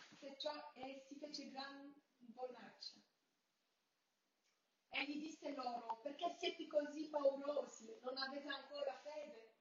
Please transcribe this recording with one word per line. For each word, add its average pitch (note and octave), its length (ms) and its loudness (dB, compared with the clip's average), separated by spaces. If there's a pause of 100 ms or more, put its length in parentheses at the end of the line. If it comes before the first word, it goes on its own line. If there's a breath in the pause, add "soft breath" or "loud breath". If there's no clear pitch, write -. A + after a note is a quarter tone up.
(180)
cessò D4 560 -2
e C4+ 320 -6
si C#4 120 -8
fece C#4+ 320 -4
gran C#4 440 -4 (240)
bonaccia. A#3+ 840 -6 (1900)
Egli C#4+ 320 2
disse D#4 320 -2
loro: A#3 500 -2
"Perché D#4 340 2
siete E4 300 2
così D4 440 4
paurosi? C4+ 920 4
Non C4 140 -2
avete C#4 320 -2
ancora C#4 540 0
fede?" C#4+ 420 -6 (180)